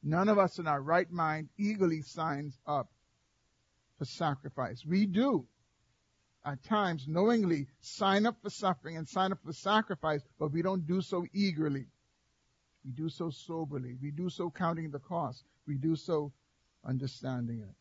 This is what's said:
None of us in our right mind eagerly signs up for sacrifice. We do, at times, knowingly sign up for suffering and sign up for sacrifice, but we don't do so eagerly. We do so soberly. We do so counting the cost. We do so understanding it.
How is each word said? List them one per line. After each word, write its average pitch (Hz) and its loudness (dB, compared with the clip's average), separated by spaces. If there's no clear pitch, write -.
None 170 2
of 208 6
us 185 4
in 170 -4
our 143 2
right 170 2
mind 160 0
eagerly 190 2
signs 151 -4
up 143 -2
for 147 -4
sacrifice. 135 -4
We 190 4
do, 196 2
at 143 -6
times, 175 0
knowingly 175 2
sign 202 2
up 233 -2
for 208 -6
suffering 165 -2
and 160 -6
sign 190 2
up 190 -4
for 160 -8
sacrifice, 185 2
but 151 -2
we 165 0
don't 185 0
do 180 2
so 180 -2
eagerly. 156 0
We 135 -10
do 156 -4
so 170 -4
soberly. 143 -6
We 143 -6
do 175 -4
so 170 -4
counting 165 -2
the 143 -6
cost. 156 -6
We 143 -2
do 160 2
so 151 -2
understanding 127 -4
it. 98 -16